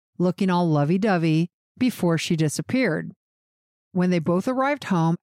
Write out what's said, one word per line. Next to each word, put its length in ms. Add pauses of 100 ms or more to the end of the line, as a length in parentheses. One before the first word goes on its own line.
(180)
looking 320
all 180
lovey-dovey 800 (300)
before 400
she 180
disappeared. 760 (800)
When 180
they 80
both 300
arrived 360
home 380